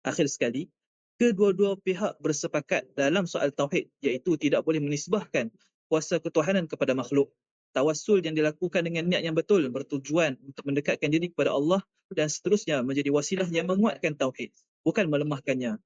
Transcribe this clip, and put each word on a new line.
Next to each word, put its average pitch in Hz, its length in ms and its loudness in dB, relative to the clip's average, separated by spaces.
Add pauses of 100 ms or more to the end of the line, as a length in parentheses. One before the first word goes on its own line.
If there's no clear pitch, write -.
Akhir 143 240 0
sekali, 135 480 -4 (460)
kedua-dua 196 560 2
pihak 190 480 -4
bersepakat 156 720 -2
dalam 160 320 0
soal 147 240 -2
tauhid, 143 480 -2
iaitu 139 400 -2
tidak 139 240 0
boleh 160 160 0
menisbahkan 147 720 -2 (400)
kuasa 160 320 0
ketuhanan 170 420 0
kepada 131 300 0
makhluk. 139 340 2 (460)
Tawassul 156 500 2
yang 160 80 -2
dilakukan 156 480 0
dengan 165 240 -2
niat 180 160 2
yang 160 160 0
betul 180 320 4
bertujuan 139 720 -2
untuk - 240 -16
mendekatkan 147 480 0
diri 170 160 0
kepada 139 240 0
Allah 160 320 2 (240)
dan 156 160 0
seterusnya 156 560 0
menjadi 139 320 0
wasilah 185 400 0
yang 165 160 -2
menguatkan 185 480 0
tauhid, 127 320 -4 (320)
bukan 185 240 0
melemahkannya. 135 800 -2